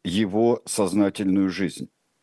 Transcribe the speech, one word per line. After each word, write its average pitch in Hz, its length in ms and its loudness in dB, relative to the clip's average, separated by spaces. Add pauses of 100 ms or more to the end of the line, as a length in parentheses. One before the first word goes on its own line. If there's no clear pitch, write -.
его 107 600 0
сознательную 98 840 0
жизнь. 87 400 -6 (340)